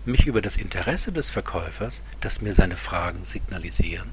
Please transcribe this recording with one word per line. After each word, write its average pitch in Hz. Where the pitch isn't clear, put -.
mich 127
über 113
das 98
Interesse 156
des 156
Verkäufers, 90
das -
mir 104
seine 87
Fragen 90
signalisieren, -